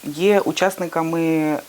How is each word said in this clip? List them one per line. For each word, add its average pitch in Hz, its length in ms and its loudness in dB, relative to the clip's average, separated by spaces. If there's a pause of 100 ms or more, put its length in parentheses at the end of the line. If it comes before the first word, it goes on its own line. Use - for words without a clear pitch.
є 185 360 2
учасниками 165 1160 0 (120)